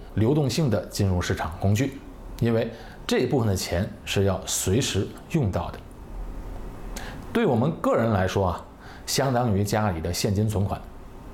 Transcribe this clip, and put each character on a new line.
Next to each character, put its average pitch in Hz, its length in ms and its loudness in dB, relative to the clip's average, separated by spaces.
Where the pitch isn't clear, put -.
流 110 180 4
动 147 160 4
性 151 200 2
的 104 180 2
金 104 200 0
融 90 140 4
市 95 120 0
场 80 240 -2
工 98 160 4
具， - 280 0
因 117 120 4
为 113 160 2
这 226 200 4
部 139 120 2
分 110 80 2
的 95 80 4
钱 92 340 -2
是 98 220 2
要 95 200 2
随 - 360 2
时 104 260 0
用 139 180 2
到 87 220 -2
的。 - 80 -12
对 233 140 2
我 143 100 4
们 127 240 4
个 269 160 2
人 113 160 4
来 95 160 4
说 95 200 2
啊， - 180 -4
相 135 280 2
当 120 220 4
于 98 80 4
家 107 280 2
里 82 100 -4
的 87 120 -2
现 104 220 0
金 107 140 4
存 104 160 2
款 - 160 -4